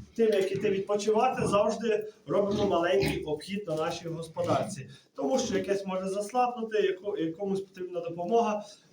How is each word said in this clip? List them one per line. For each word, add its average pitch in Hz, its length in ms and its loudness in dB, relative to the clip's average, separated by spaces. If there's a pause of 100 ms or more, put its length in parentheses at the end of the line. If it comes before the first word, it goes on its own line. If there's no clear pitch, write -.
(160)
тим, 220 160 4
як 190 200 2
іти 202 180 0
відпочивати, 214 760 2
завжди 214 680 2 (140)
робимо 196 400 2
маленький 175 580 2
обхід 156 420 -6
на 160 80 -4
нашій 170 340 -4
господарці. 165 840 -4 (240)
Тому 269 240 0
що 196 160 0
якесь 196 320 -2
може 185 220 -4
заслабнути, 220 680 0
яко-, 190 400 0
якомусь 190 420 -2
потрібна 180 400 -8
допомога, 208 640 0 (280)